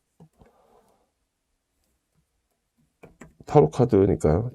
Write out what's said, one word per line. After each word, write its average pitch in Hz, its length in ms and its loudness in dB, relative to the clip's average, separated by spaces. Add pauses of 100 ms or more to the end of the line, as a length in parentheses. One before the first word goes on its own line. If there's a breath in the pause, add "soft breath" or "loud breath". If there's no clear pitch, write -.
(3500)
타로 151 240 2
카드니까요. 101 840 0